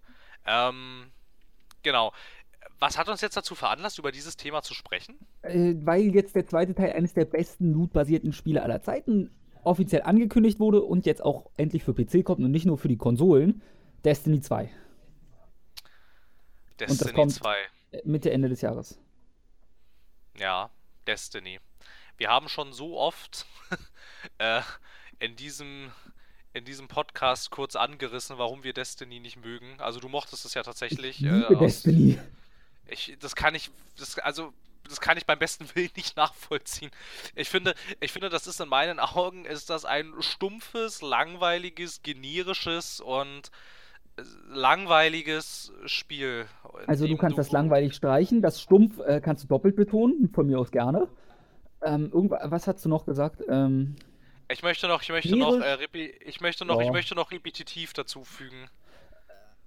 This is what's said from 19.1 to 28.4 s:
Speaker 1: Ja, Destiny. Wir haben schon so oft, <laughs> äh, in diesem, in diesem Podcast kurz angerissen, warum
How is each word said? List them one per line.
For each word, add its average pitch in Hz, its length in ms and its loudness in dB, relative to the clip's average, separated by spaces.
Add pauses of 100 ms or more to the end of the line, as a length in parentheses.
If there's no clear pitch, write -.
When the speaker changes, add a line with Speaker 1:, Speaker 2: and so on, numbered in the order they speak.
Speaker 1:
Ja, 95 320 -4 (380)
Destiny. 92 520 -8 (580)
Wir 107 120 -2
haben 139 200 4
schon 139 240 -8
so 151 240 -10
oft, - 480 -4 (240)
<laughs> - 680 -14
äh, 113 240 0 (580)
in 117 160 -8
diesem, 139 560 -16 (640)
in 123 120 -12
diesem 135 220 -16
Podcast - 640 -2
kurz - 240 -8
angerissen, 127 640 -6
warum 123 260 -6